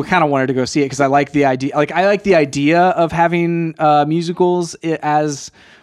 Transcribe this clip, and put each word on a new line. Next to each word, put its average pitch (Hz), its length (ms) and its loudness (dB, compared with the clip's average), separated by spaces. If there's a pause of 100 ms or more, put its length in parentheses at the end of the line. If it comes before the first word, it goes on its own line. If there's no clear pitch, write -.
kinda 175 240 0
wanted 135 200 0
to 135 60 0
go 123 120 -2
see 147 160 -2
it 139 80 -2
'cause 131 100 -8
I 143 60 2
like 139 260 0
the 143 140 2
idea, 131 320 -2
like, 147 160 0
I 180 140 2
like 202 160 0
the 190 120 4
idea 147 540 2
of 165 240 -2
having, 170 680 0
uh, 147 260 4
musicals 175 800 -2
i-, 160 180 -2
as 151 480 -2 (340)